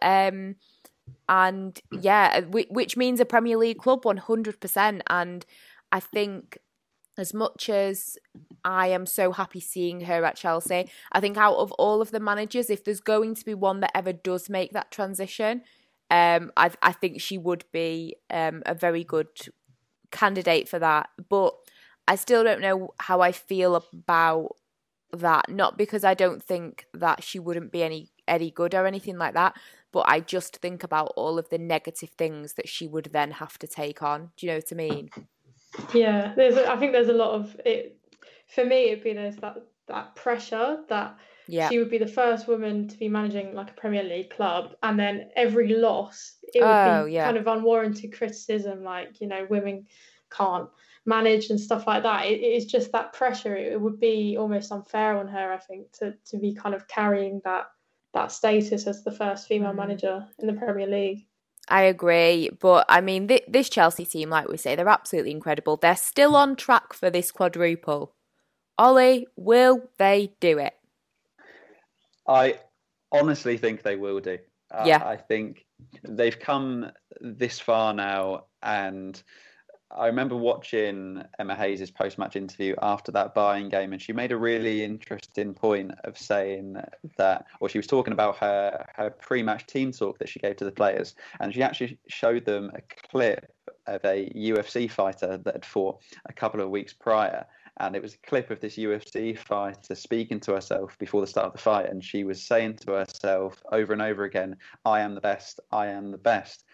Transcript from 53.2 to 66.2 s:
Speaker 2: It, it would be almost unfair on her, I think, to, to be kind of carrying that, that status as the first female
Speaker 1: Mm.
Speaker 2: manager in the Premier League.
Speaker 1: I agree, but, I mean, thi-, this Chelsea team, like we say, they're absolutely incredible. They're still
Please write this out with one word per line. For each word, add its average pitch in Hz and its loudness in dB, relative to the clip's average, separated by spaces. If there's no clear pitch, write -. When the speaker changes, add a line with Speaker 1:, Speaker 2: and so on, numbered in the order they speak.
Speaker 2:
It, - -6
it 214 -4
would 214 -2
be 214 2
almost 208 -2
unfair 214 -2
on 202 -4
her, 196 -6
I 185 -6
think, 190 -20
to, 208 -6
to - -10
be 202 -2
kind 202 -6
of 196 -8
carrying 202 0
that, 185 -4
that - -2
status 214 2
as 202 -6
the 208 -6
first 202 -4
female 202 0
Speaker 1:
Mm. 190 -6
Speaker 2:
manager 196 -4
in 220 -6
the 214 0
Premier 208 -4
League. 202 -2
Speaker 1:
I 190 6
agree, 170 4
but, 180 8
I 180 10
mean, 190 0
thi-, 254 6
this 262 2
Chelsea 170 4
team, 156 -6
like 160 0
we - -4
say, 139 -2
they're 175 0
absolutely 160 2
incredible. 151 -2
They're 175 6
still 285 4